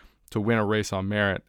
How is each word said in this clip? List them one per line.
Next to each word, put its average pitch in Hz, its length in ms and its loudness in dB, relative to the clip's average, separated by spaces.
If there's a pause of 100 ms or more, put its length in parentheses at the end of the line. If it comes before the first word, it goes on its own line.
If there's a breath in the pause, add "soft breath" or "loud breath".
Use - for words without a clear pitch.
(320 soft breath)
to 110 100 -2
win 113 160 2
a 107 80 2
race 107 260 0
on 98 160 -2
merit. 101 420 0